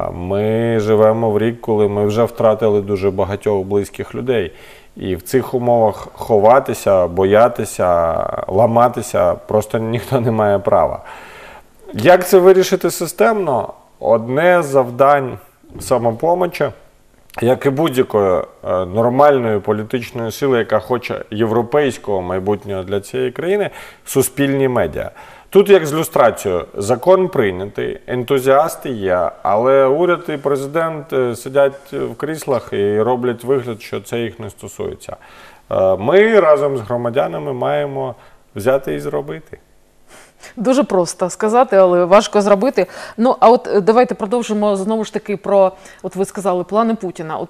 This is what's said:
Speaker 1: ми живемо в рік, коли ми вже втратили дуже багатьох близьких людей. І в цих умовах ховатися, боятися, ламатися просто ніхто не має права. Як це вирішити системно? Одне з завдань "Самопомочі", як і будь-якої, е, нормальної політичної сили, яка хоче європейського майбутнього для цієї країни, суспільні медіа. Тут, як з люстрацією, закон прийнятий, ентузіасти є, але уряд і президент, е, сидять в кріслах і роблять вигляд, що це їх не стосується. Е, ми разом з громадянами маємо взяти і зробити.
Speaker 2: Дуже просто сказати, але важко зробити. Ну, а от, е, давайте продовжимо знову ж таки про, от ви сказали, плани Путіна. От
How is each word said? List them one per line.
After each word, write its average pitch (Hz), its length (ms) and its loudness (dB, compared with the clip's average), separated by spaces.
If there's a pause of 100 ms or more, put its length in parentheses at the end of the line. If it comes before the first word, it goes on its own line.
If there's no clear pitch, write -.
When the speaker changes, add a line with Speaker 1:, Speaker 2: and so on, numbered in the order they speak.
(140)
Speaker 1:
ми 107 680 -2
живемо 110 520 2
в 104 80 0
рік, 117 220 -2
коли 107 260 0
ми 101 180 -2
вже 107 180 0
втратили 107 580 2
дуже 98 300 -2
багатьох 98 540 -2
близьких 98 500 -4
людей. 120 360 -2 (460)
І 95 180 -4
в 82 60 -8
цих - 320 -2
умовах 120 600 0
ховатися, 104 920 2
боятися, 95 1080 2 (320)
ламатися 113 840 2
просто - 440 -2
ніхто 113 440 -4
не 117 100 0
має 104 280 2
права. 92 420 0 (920)
Як 180 340 4
це 196 100 6
вирішити 180 540 4
системно? 175 840 -2 (260)
Одне 131 640 2
з - 20 -6
завдань 135 720 2 (420)
"Самопомочі", 147 880 -2 (720)
як 123 240 0
і 139 40 2
будь-якої, 127 680 0
е, 92 460 -6
нормальної 120 760 2
політичної 110 720 -6
сили, 135 260 0
яка 110 220 0
хоче 117 520 -6
європейського 113 880 -2
майбутнього 95 640 -4
для 98 180 -4
цієї 127 300 -6
країни, 175 380 -4 (360)
суспільні 139 600 0
медіа. 101 440 -4 (400)
Тут, 196 180 4
як 185 160 6
з 143 80 -4
люстрацією, 110 720 0 (120)
закон 175 500 2
прийнятий, 104 800 -4
ентузіасти 135 840 0
є, 92 420 -2 (120)
але 127 420 2
уряд 170 440 0
і 151 80 -6
президент, 143 760 -4
е, 123 220 -2
сидять 139 580 -4
в 127 240 -8
кріслах 147 560 -6
і 104 280 0
роблять 120 420 -2
вигляд, 120 380 -4
що 110 200 -10
це 117 180 -8
їх 113 200 -8
не 107 100 -14
стосується. - 680 -12 (540)
Е, 190 260 2
ми 202 420 4
разом 147 380 2
з 120 40 -6
громадянами 135 720 -4
маємо 135 600 -4 (400)
взяти 135 400 -2
і 147 40 -8
зробити. 147 580 -10 (1000)
Speaker 2:
Дуже 254 280 0
просто 185 460 -2
сказати, 226 460 0
але 180 300 4
важко 208 360 4
зробити. 202 460 2 (300)
Ну, 233 220 2
а 214 100 6
от, 247 180 4
е, 196 140 2
давайте 220 340 2
продовжимо 208 600 -2
знову 214 300 -2
ж - 80 -10
таки 202 240 -6
про, 196 340 2 (320)
от 190 120 -10
ви 190 100 -2
сказали, 180 380 -4
плани 220 320 0
Путіна. 165 420 -8
От 156 120 -10